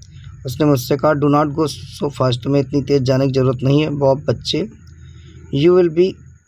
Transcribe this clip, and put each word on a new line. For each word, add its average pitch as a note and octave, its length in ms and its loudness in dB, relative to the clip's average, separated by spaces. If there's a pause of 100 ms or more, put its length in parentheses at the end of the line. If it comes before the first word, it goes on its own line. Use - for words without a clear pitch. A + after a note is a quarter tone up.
(460)
उसने C#3+ 180 -4
मुझसे D3 320 0
कहा, D3+ 160 2
"Do D3 160 0
not D3 180 2
go D3 240 -2
so - 500 -8
fast, B2 240 0
तुम्हें C#3+ 180 0
इतनी C3 200 -2
तेज़ C#3 200 0
जाने C3 240 0
की C3 60 -2
ज़रूरत C3 300 0
नहीं C#3+ 200 2
है D#3 80 -4
बॉब C#3 380 0
बच्चे, D3+ 400 -4 (840)
you D#3 220 4
will F3 200 4
be F3+ 120 4 (400)